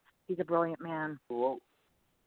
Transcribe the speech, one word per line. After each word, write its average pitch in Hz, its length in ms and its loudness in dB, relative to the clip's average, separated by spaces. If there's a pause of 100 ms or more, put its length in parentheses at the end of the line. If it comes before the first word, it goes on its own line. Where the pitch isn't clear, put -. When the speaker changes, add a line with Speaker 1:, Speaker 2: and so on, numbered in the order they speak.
(280)
Speaker 1:
He's 180 120 -2
a 180 40 2
brilliant 165 380 2
man. 156 380 -4 (100)
Speaker 2:
Well, 123 300 2 (680)